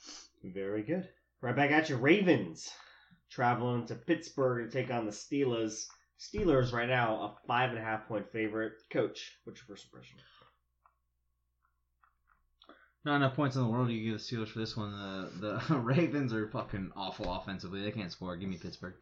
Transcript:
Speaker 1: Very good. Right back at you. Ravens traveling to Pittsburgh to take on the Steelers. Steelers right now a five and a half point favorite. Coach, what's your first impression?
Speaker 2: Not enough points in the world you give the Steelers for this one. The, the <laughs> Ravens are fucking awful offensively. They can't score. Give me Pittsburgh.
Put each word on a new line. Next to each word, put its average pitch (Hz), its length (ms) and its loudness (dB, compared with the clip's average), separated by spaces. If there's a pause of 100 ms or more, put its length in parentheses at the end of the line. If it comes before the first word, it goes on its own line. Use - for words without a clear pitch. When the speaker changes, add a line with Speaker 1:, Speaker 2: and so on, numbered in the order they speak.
(440)
Speaker 1:
Very 98 400 -4
good. 175 240 -2 (340)
Right 123 140 0
back 143 160 4
at 156 180 4
you. 139 80 0
Ravens 135 720 4 (580)
traveling 120 560 2
to 117 80 -8
Pittsburgh 120 800 0
to - 0 - (100)
take 123 100 -4
on 117 140 0
the 104 60 -2
Steelers. 117 720 0 (340)
Steelers 135 540 4
right 120 160 0
now 120 260 2
a - 320 -6
five 120 220 2
and 117 80 -4
a 110 60 -6
half 110 240 -2
point 101 240 -4
favorite. 110 420 -2 (160)
Coach, - 540 -2
what's - 180 -16
your - 140 -20
first - 100 -18
impression? - 320 -20 (3000)
Speaker 2:
Not 147 120 4
enough 135 180 4
points 139 200 2
in 131 80 2
the 117 60 4
world 120 200 2
you 110 220 0
give 107 80 -2
the - 40 -10 (120)
Steelers 110 140 -2
for 113 100 -6
this 110 160 -4
one. 104 160 -4
The, 98 800 -6
the 156 80 6
<laughs> - 20 0
Ravens 135 540 2
are 107 160 0
fucking 98 460 -6
awful 92 380 -6
offensively. 92 480 -6
They 104 100 -4
can't 101 200 -6
score. 90 240 -8
Give 95 140 -6
me 90 80 -6
Pittsburgh. 90 440 -12